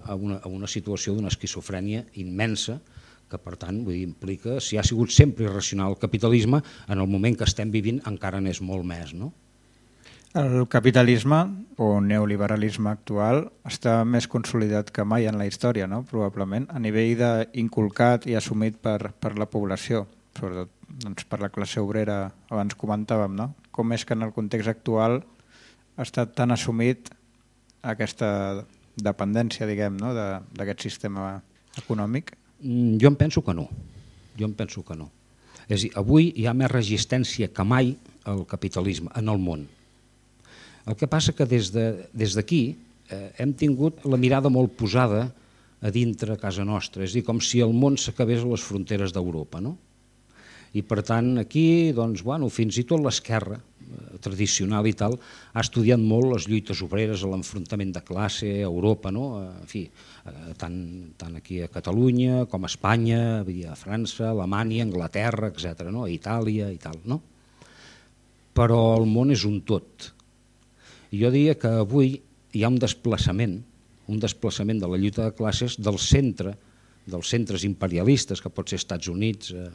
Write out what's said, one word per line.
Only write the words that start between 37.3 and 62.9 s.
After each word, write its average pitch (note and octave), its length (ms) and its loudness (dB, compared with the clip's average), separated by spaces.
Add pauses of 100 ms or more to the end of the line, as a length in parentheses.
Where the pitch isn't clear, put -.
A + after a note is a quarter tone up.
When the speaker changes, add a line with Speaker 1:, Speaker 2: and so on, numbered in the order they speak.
Speaker 1:
que G2 160 -2
mai B2+ 300 4 (340)
al F#2+ 160 -4
capitalisme F2+ 720 -4
en A2 160 -2
el G2+ 100 0
món. D#2+ 240 -4 (1200)
El G#2+ 80 -4
que C#3+ 120 -2
passa D#3 280 2
que C#3+ 100 2
des A2+ 260 2
de, A2+ 140 0 (260)
des G#2+ 220 0
d'aquí, A2+ 300 2 (480)
eh, G2 260 -10
hem C3+ 160 0
tingut D3 540 0
la C3 100 4
mirada C3 320 4
molt B2+ 260 4
posada A2+ 520 2 (520)
a A2 120 -2
dintre A2 480 0
casa G2 260 -4
nostra, F#2+ 380 -4
és F2+ 100 -6
a A#2+ 60 2
dir, - 40 -8
com A#2 160 0
si A#2+ 240 2
el A2+ 80 4
món C3+ 280 4
s'acabés A#2 420 0
a A#2+ 80 -2
les A2+ 140 -2
fronteres G2 500 -2
d'Europa, E2+ 480 -4
no? C#3+ 140 -6 (920)
I, G#2 160 -4
per G#2+ 160 0
tant, A#2+ 380 2
aquí, D#3+ 500 4
doncs, A2+ 320 0
bueno, C3+ 300 -2
fins A2 260 0
i A#2+ 80 0
tot E3 160 2
l'esquerra, A2+ 560 -2
eh, - 640 -18
tradicional G2+ 640 0
i A2 80 4
tal, A2 220 0 (360)
ha A#2 120 0
estudiat A#2+ 340 4
molt A2+ 320 4
les A#2 160 -2
lluites G#2 400 -2
obreres, G2+ 400 -2
l'enfrontament F#2+ 720 -4
de E2+ 100 -10
classe G2+ 440 -4 (100)
a G2+ 80 -2
Europa, F#2+ 420 2
no? A2 140 -4 (160)
Eh, F#2 80 -10 (160)
en - 60 -18
fi, G#2 200 -8
eh, D#2+ 720 -18
tant, E2+ 180 -8 (400)
tant E2 220 -12
aquí F2+ 220 -10
a E2 60 -8
Catalunya B2 800 2
com F#2+ 180 -6
a F2+ 60 -8
Espanya, A2+ 720 0